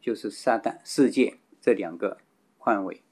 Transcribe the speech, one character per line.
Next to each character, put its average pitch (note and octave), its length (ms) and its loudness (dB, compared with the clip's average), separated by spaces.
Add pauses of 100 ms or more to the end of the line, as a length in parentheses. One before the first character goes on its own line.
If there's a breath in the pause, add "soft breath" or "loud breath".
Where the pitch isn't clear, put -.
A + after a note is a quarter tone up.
就 A#2 120 -4
是 G#2+ 160 -8
撒 A2+ 300 -2
旦、 - 240 -6
世 C3 260 4
界 - 280 0 (240)
这 B2+ 100 2
两 F2+ 260 -2
个 G2+ 200 -4 (420)
范 G#2 240 0
围 F#2 180 -10 (100)